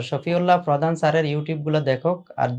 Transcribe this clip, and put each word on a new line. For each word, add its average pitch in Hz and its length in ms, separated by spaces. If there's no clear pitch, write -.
শফিউল্লাহ 175 480
প্রধান 151 340
স্যারের 160 320
YouTube-গুলো 151 460
দেখুক, 160 300
আর 123 180